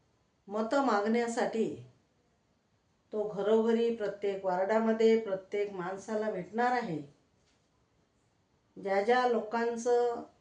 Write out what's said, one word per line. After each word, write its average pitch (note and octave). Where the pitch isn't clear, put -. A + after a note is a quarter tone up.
मतं A3+
मागण्यासाठी A3+
तो G#3+
घरोघरी A3+
प्रत्येक G3+
वॉर्डामध्ये A3
प्रत्येक G3+
माणसाला G3
भेटणार G#3
आहे. E3
ज्या G3
ज्या B3
लोकांचं A#3